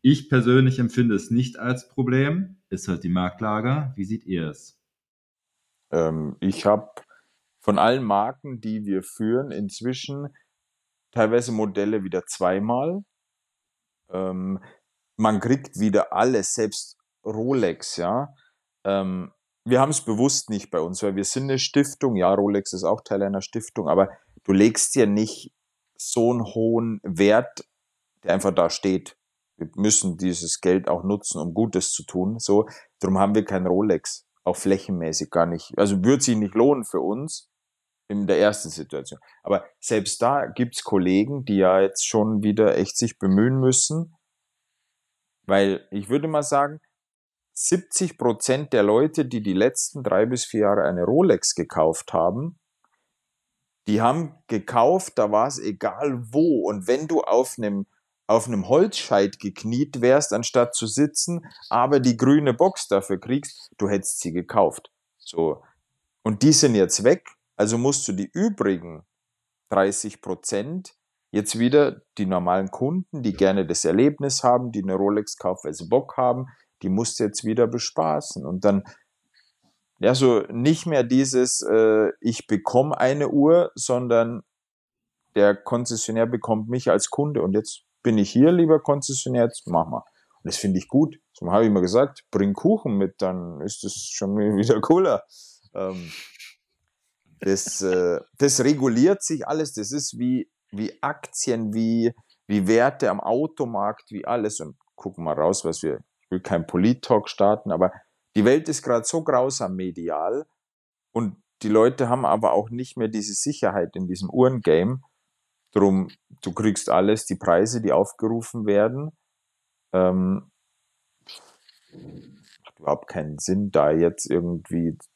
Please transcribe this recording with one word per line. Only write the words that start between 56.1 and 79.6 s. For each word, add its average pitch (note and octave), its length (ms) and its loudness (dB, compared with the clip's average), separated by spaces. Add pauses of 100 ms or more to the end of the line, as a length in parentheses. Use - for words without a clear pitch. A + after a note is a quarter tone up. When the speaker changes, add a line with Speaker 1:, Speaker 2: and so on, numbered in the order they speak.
Speaker 2:
wo. C#3+ 360 2
Und G2+ 200 -4
wenn C#3+ 200 0
du D#3+ 140 0
auf A#2 360 0
'nem, G2+ 300 -4 (400)
auf A2 200 2
'nem G2+ 220 -4
Holzscheit A#2+ 680 2
gekniet A#2+ 640 -4
wärst, C3 300 4
anstatt A#2+ 440 0
zu A#2 100 -4
sitzen, D#3 600 -2 (240)
aber C3+ 300 2
die B2 180 2
grüne C#3 360 4
Box F#3 340 0
dafür G2 320 0
kriegst, - 580 -8
du G2 120 -2
hättest G2 300 -2
sie F2 140 -6
gekauft. F2 580 0 (260)
So. E2 460 -4 (600)
Und A2 200 0
die D3+ 100 8
sind C3 220 4
jetzt G2 280 2
weg, D#3 240 4 (300)
also G#2+ 200 0
musst C#3 300 0
du G#2 60 -4
die F#2+ 180 -4
übrigen F#2+ 720 -2 (640)
dreißig G2 520 0
Prozent A2+ 720 -8 (380)
jetzt G#2+ 260 -2
wieder C3 420 4 (160)
die G2+ 80 -2
normalen F#2 460 0
Kunden, D#3 520 -6
die G#2 100 -2
gerne F#2+ 320 2
das E2 200 -4
Erlebnis C3+ 580 2
haben, B2 280 2
die G#2 120 -4
eine F#2+ 120 -2
Rolex G#2 420 -2
kaufen, F#2 300 -6
weil D#2 60 -8
sie E2+ 140 -12
Bock C3+ 300 -2
haben, B2+ 300 0 (340)
die F#2+ 80 -4
musst G#2+ 300 -2
du A2+ 40 2
jetzt G#2 200 -4
wieder A2+ 240 2
bespaßen. C#3+ 760 -4
Und F#2 200 -6
dann, G3+ 180 4 (1160)